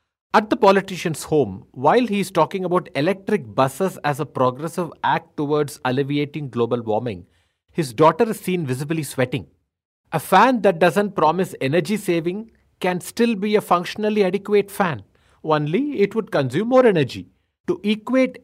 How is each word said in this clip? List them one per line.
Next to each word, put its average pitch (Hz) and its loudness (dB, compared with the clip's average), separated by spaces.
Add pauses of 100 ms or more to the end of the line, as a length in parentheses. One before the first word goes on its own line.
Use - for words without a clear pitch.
(320)
at 214 2
the - -2
politician's 190 0
home, 117 -2
while 175 2
he 202 -2
is 185 -4
talking 170 2
about 180 0
electric 165 -2
buses 156 0
as 139 -2
a 151 -4
progressive 139 -2 (100)
act 147 -4
towards 147 -2
alleviating 143 -4
global 117 -2
warming, 107 -4 (460)
his 143 -6
daughter 160 4
is 214 -6
seen 180 -4
visibly 147 -4
sweating. 127 -4 (640)
A 160 -2
fan 226 4
that 190 2
doesn't 185 0
promise 160 0
energy 156 0
saving 180 -4 (260)
can 180 -2
still 233 0
be 208 0
a 196 4
functionally 208 0
adequate 196 0
fan, 151 -2 (400)
only 160 0
it 202 2
would 220 -4
consume 151 0
more 254 6
energy. 143 0 (400)
To 180 -2
equate 240 0